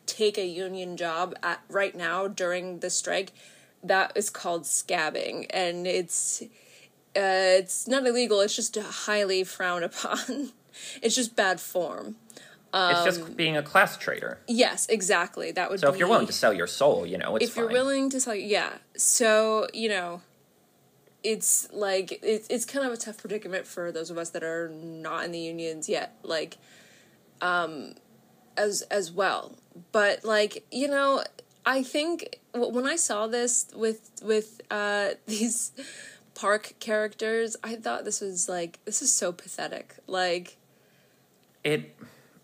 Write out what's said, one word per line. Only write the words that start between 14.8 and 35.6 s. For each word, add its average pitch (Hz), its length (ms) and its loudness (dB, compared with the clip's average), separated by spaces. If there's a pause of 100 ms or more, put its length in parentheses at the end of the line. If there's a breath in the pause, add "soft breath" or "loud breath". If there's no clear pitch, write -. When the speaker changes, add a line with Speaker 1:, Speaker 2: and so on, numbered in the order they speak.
Speaker 1:
exactly. 180 640 0
That 180 180 -2
would 190 80 -2
Speaker 2:
So 143 140 6
if - 60 -2
you're 175 100 4
willing 151 160 6
Speaker 1:
be - 80 -4
Speaker 2:
to - 0 -
sell 113 200 4
your 87 140 0
soul, 101 400 4
you 90 100 -4
know, - 200 0
it's 233 140 4
Speaker 1:
If - 60 -8
you're 233 100 0
Speaker 2:
fine. 226 80 0
Speaker 1:
willing 269 360 2
to 262 100 -4
sell, 240 140 -2
yeah. 202 440 -2 (180)
So, 220 760 4
you 226 160 -2
know, 180 340 -4 (1000)
it's, - 500 2
like, 196 520 0
it's, 220 240 0
it's 247 160 0
kind 269 200 -2
of 247 80 -2
a 233 40 -6
tough 214 220 -10
predicament 190 500 -6
for 175 240 -6
those 165 180 -6
of 170 80 -6
us 165 120 -6
that 165 120 -8
are 165 280 -4
not 160 540 -8
in 175 60 -6
the 170 80 -6
unions 165 500 -6
yet, - 360 -4
like, 160 320 -4 (840 soft breath)
um, 165 540 -2 (640)
as, 202 340 2
as 185 220 -2
well. 175 400 0 (400)
But, 202 320 4
like, 214 480 2
you 277 160 0
know, 277 340 2 (420)
I 262 200 2
think 320 560 -4 (120)
w-, 240 200 -2
when 247 160 0
I 320 80 0
saw 220 320 0
this 240 480 0
with, 220 340 -2 (140)
with, 214 360 0 (120)
uh, 208 460 0
<laughs> - 80 -20
these 214 440 -2 (640 loud breath)